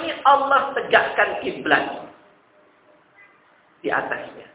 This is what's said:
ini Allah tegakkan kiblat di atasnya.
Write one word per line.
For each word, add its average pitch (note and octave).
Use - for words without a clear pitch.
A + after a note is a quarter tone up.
ini E4
Allah C#4
tegakkan -
kiblat D3
di C#3
atasnya. -